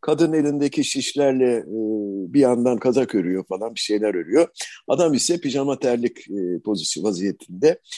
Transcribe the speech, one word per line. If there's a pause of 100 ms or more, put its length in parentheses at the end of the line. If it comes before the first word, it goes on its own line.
Kadın
elindeki
şişlerle,
e, (680)
bir
yandan
kazak
örüyor
falan,
bir
şeyler
örüyor. (400)
Adam
ise
pijama
terlik, (120)
e,
pozisyon
vaziyetinde (200)